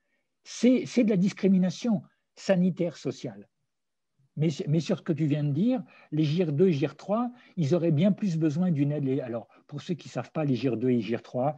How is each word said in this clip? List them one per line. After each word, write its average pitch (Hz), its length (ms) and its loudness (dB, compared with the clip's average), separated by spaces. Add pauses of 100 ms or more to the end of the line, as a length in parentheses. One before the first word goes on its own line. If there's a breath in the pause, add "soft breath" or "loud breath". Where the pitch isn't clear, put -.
(440)
C'est, 240 420 2
c'est 233 180 2
de 202 60 4
la 196 80 2
discrimination 190 840 2 (320 soft breath)
sanitaire, 180 600 0
sociale. 113 500 -10 (920)
Mais, 156 100 2 (180)
mais 156 140 2
sur - 180 -2
ce - 20 -16
que 175 120 -2
tu 160 120 0
viens 147 180 0
de 147 80 0
dire, 208 320 0 (280 loud breath)
les 156 120 0
gir 156 300 0
deux, 180 160 4
gir 143 260 0
trois, 240 360 -4 (240 loud breath)
ils 151 180 0
auraient 170 160 2
bien 165 220 4
plus 180 260 -2
besoin 160 320 0
d'une 143 220 2
aide. 147 120 -4
Les, 131 160 0
alors, 117 280 -6 (180 soft breath)
pour - 160 -12
ceux 180 140 -6
qui - 140 -16
ne - 20 -18
savent 127 200 -8
pas, 156 140 -4
les 139 80 0
gir 117 240 0
deux 127 140 0
et 120 100 2
gir 110 220 -6
trois, 143 340 -4